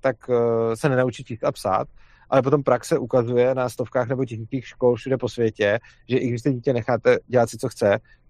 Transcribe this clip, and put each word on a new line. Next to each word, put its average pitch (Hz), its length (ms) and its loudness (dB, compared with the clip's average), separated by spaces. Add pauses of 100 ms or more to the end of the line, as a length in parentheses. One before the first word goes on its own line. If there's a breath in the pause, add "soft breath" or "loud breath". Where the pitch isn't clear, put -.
tak, 131 160 0 (140)
eh, 117 460 0
se 147 120 -2
nenaučí 127 360 -2
číst 117 200 -10
a 143 80 0
psát, - 360 -2 (420 soft breath)
ale 135 120 4
potom 135 200 2
praxe 131 360 0
ukazuje 123 560 2
na 127 140 -2
stovkách 120 400 -4
nebo 127 160 -2
tisících 117 420 -10
škol 123 300 0
všude 131 220 -4
po 123 100 -4
světě, 110 500 0 (300 soft breath)
že 127 100 0
i - 100 -2
když 120 140 -4
to 147 80 0
dítě 127 220 -2
necháte 120 540 2
dělat 117 240 2
si, 113 80 -14
co 131 100 -6
chce, 104 300 2 (320 soft breath)